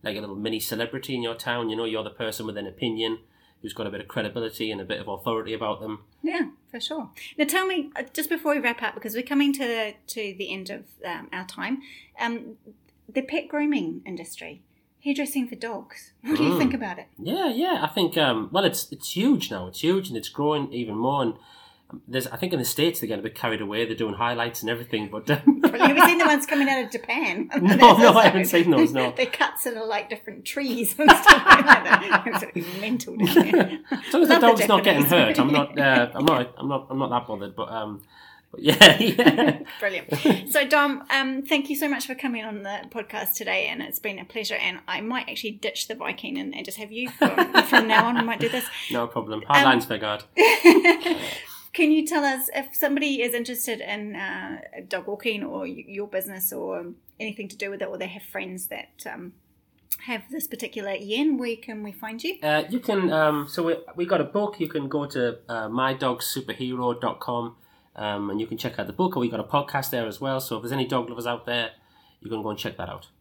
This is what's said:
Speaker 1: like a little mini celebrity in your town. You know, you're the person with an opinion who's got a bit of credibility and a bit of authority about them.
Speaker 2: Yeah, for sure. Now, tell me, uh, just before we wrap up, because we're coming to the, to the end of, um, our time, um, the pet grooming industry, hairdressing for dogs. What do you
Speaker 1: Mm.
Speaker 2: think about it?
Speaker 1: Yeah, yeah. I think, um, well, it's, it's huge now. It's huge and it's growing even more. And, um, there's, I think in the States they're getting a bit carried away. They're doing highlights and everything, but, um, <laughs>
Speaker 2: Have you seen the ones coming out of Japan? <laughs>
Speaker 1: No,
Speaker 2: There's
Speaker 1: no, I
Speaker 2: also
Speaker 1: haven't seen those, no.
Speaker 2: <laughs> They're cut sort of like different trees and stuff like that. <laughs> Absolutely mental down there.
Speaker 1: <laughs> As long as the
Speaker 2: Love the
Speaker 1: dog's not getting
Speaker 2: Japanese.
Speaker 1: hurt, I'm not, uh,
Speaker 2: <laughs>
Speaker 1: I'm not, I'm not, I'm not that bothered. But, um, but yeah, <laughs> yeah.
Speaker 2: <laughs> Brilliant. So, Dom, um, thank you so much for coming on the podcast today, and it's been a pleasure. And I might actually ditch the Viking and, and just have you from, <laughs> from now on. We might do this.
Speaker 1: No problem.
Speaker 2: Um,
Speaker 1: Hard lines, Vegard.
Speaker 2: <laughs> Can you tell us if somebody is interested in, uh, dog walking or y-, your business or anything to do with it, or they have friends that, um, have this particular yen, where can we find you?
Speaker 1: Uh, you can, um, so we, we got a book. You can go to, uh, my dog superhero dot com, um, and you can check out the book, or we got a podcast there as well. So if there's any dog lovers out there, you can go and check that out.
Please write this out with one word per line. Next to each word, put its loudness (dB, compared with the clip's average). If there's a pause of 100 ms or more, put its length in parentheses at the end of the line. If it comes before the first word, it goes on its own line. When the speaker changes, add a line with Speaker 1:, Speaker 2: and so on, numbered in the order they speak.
Speaker 1:
like -6
a -8
little -10
mini -6
celebrity -6
in -4
your -4
town. -4
You -6
know, -4
you're -4
the -10
person -8
with -8
an -10
opinion -4 (420)
who's -12
got -8
a -6
bit -10
of -16
credibility -6
and -6
a -10
bit -8
of -12
authority -6
about -6
them. -10 (220)
Speaker 2:
Yeah, -4 (220)
for -12
sure. -10 (280)
Now, 0
tell 0
me, -4
uh, -10
just -6
before -2
we 0
wrap -2
up, -6
because -10
we're -4
coming 2
to -4
the, -4 (140)
to -8
the -8
end -12
of, -12 (220)
um, -10
our -10
time, -6 (380)
um, -6 (500)
the -4
pet -6
grooming -2
industry, -14 (440)
hairdressing -2
for -12
dogs. -12 (100)
What -2
do 0
you 4
Speaker 1:
Mm. 2
Speaker 2:
think 2
about -8
it? -20 (100)
Speaker 1:
Yeah, -2
yeah. 0
I 0
think, 0
um, 0
well, 2
it's, -2
it's -10
huge 2
now. -8
It's -14
huge 0
and -6
it's -8
growing -2
even -6
more. 0
And, 0 (560)
um, -18
there's, -4
I -10
think -4
in 0
the -2
States 0
they're -6
getting -4
a -8
bit -10
carried -4
away. -2
They're -6
doing -4
highlights -4
and -4
everything, -4
but, -8
um, 4
<laughs> 4
Speaker 2:
Have 4
you 10
seen 6
the 4
ones 4
coming 0
out 0
of -12
Japan? -4
<laughs> -2
Speaker 1:
No, 4
Speaker 2:
There's 6
Speaker 1:
no, 12
I 10
Speaker 2:
also 10
Speaker 1:
haven't 6
seen 4
those, 6
no. 0
Speaker 2:
<laughs> -10
They're 0
cut -2
sort -4
of -6
like -4
different -12
trees -4
and 8
stuff 6
like 8
that. 6
<laughs> -6
Absolutely -4 (160)
mental -6
down 2 (180)
there. 4
Speaker 1:
<laughs> -8
As -4
long 6
as 6
the 10
Speaker 2:
Love 6
the 8
Speaker 1:
dog's 6
not 6
getting 6
Speaker 2:
Japanese. 4
Speaker 1:
hurt, 2
I'm 4
not, 0
uh, 4
Speaker 2:
<laughs> -14
Speaker 1:
I'm 0
not, 4
I'm -6
not, -4
I'm -4
not -2
that -2
bothered. -10
But, -6
um, -8 (500)
but -14
yeah, 10
<laughs> -6
yeah. 4 (100)
Speaker 2:
<laughs> -18
Brilliant. 0
So, 2
Dom, 2
um, 0
thank -2
you -4
so -2
much -4
for -8
coming -6
on -10
the -10
podcast -8
today, -4
and -8
it's -10
been -8
a -14
pleasure. -8
And -4
I -6
might -6
actually -8
ditch -8
the -8
Viking -8
and, -10
and -10
just -12
have -14
you -8
from, 0 (180)
<laughs> 6
from 4
now 4
on. 0
We 2
might -4
do 0
this. -4 (260)
Speaker 1:
No -2
problem. -6
Speaker 2:
Um, -14
Speaker 1:
Hard 6
lines, 4
Vegard. -4 (120)
Speaker 2:
<laughs> 6 (400)
Can 2
you 4
tell 0
us -2
if -8
somebody 0
is -2
interested -6
in, -10
uh, -10 (280)
dog -6
walking -6
or -8
y-, -12
your -10
business -6
or -8 (340)
anything -10
to -18
do -8
with -10
it, -6
or -10
they -8
have -16
friends -12
that, -12 (220)
um, -14 (720)
have -6
this -8
particular -8
yen, 0
where -4
can -12
we -12
find -12
you? -4
Speaker 1:
Uh, 2
you -2
can, 0
um, 2
so -4
we, 0 (200)
we -4
got 2
a 0
book. -4
You -2
can -6
go -4
to, -4 (100)
uh, -4
my 0
dog -4
superhero -4
dot -4
com, -6 (400)
um, -4
and -4
you -4
can -10
check -6
out -6
the -12
book, -2
or -2
we 0
got -6
a -6
podcast -2
there -2
as -10
well. -4
So -8
if -10
there's -8
any -2
dog -4
lovers -12
out -6
there, -4 (500)
you -14
can -6
go -6
and -8
check -8
that -8
out. -14 (140)